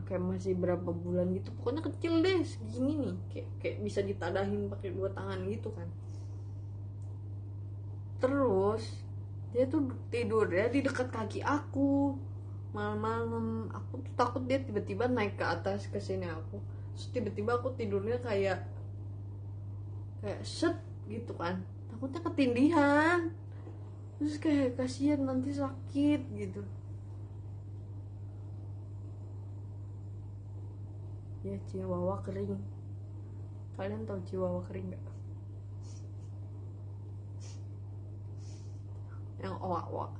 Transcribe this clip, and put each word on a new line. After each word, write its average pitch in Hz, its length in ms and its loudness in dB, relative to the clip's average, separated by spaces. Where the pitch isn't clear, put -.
kayak 180 160 0
masih 185 320 2
berapa 175 320 4
bulan 175 480 2
gitu, - 240 -4
pokoknya 294 320 0
kecil 330 320 4
deh 370 240 6
segini 240 460 0
nih, 185 120 0
kayak, - 200 -6
kayak - 240 0
bisa 202 160 2
ditadahin 196 720 2
pakai 202 240 -2
dua 190 160 2
tangan 196 320 -2
gitu 214 320 -2
kan. 170 160 -4
Terus 226 800 4
dia 254 160 4
tuh 277 240 4
tidur 220 400 4
ya 190 240 6
di 269 80 6
dekat 254 320 2
kaki 220 320 -2
aku 277 720 4
malam-malam. 226 1040 0
Aku - 240 -4
tuh - 160 -6
takut 247 320 4
dia 269 160 4
tiba-tiba 208 480 2
naik 208 240 2
ke 190 80 -2
atas 190 480 2
ke 208 80 -2
sini 190 320 -2
aku, 160 320 -4
terus - 160 -6
tiba-tiba 214 480 2
aku 254 160 0
tidurnya 214 480 2
kayak, 196 400 4
kayak 196 240 -4
set 339 320 2
gitu 226 240 -4
kan, 180 240 0
takutnya 269 320 -4
ketindihan. 302 1120 6
Terus - 240 0
kayak 269 400 4
kasihan 277 480 4
nanti 262 240 2
sakit 285 720 4
gitu. 202 240 -2
Ya, 196 240 -2
Chihuahua 185 560 2
kering. 196 320 0
Kalian 208 320 -2
tahu 196 160 -4
Chihuahua 180 480 2
kering 185 240 -4
nggak? - 80 -6
Yang 190 160 -4
owa-owa. - 600 -2